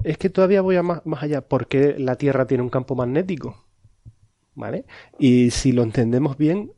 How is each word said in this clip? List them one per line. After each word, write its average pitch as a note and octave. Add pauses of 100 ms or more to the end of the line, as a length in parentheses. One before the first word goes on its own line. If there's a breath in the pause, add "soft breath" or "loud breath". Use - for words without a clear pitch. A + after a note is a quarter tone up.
es D#3
que F#3+
todavía F#3+
voy F#3
a F3
más, F3
más D#3
allá. D3
¿Por A#2+
qué C#3
la B2+
Tierra C3
tiene B2+
un B2
campo C3
magnético? B2+ (920)
¿Vale? C#3+ (340 loud breath)
Y B2
si C3
lo A#2+
entendemos B2
bien, E3+